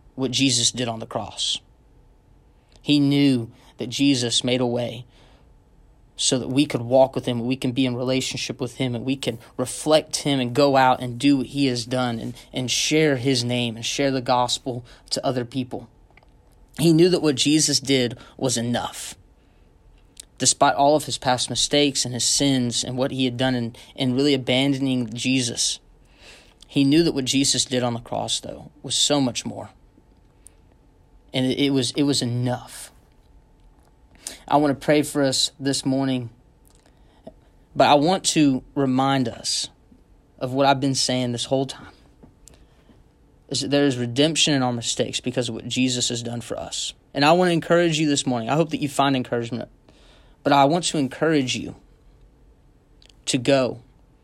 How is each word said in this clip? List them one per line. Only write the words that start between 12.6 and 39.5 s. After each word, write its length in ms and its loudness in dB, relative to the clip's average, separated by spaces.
share 440 2
his 280 0
name 320 -2
and 100 -10
share 240 -2
the 100 -2
gospel 640 -2
to 140 -4
other 200 -2
people. 440 -8
He 160 4
knew 160 6
that 140 2
what 140 2
Jesus 420 2
did 400 0
was 200 -2
enough. 580 -6
Despite 360 2
all 220 4
of 80 -2
his 140 -8
past 300 -2
mistakes 560 0
and 100 -6
his 100 -4
sins 580 0
and 140 -6
what 160 -2
he 120 -2
had 120 -2
done 180 0
in, 220 -6
in 220 -2
really 180 2
abandoning 800 0
Jesus, 640 -2
he 160 0
knew 220 4
that 100 0
what 120 -4
Jesus 380 0
did 200 -2
on 100 -2
the 60 -8
cross, 400 -6
though, 320 -14
was 140 -6
so 240 2
much 260 -2
more. 240 -10
And 140 0
it, 120 0
it 120 2
was, 220 0
it 100 0
was 200 0
enough. 680 -4
I 100 2
want 220 2
to 60 -16
pray 180 4
for 200 -2
us 280 0
this 240 -2
morning, 460 -2
but 120 6
I 60 8
want 320 4
to 360 2
remind 540 2
us 400 -6